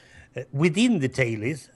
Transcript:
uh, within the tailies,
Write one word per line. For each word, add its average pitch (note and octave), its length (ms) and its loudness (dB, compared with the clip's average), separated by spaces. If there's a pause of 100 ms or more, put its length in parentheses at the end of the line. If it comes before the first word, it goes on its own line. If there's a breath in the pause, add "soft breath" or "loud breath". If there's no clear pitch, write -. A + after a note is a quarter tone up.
(360 loud breath)
uh, B2+ 60 -10 (100)
within F3 480 2
the C3 80 0
tailies, A#2+ 680 -4